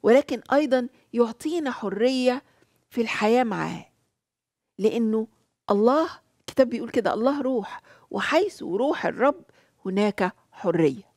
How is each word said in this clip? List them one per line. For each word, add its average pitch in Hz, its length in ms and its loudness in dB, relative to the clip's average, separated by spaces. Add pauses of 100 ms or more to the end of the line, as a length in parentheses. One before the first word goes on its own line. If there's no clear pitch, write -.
ولكن 240 380 4 (120)
أيضا 262 340 2 (260)
يعطينا 254 580 -2
حرية 247 720 0 (460)
في 233 120 -4
الحياة 226 420 2
معاه، 170 420 -6 (920)
لأنه 220 480 0 (420)
الله، 247 400 4 (300)
الكتاب - 300 0
بيقول 233 200 -6
كده: 202 240 0
"الله 269 280 -2
روح، 247 400 -4 (300)
وحيث 330 520 -2
روح 247 420 -2
الرب 240 360 0 (440)
هناك 196 460 -2 (200)
حرية." 156 640 0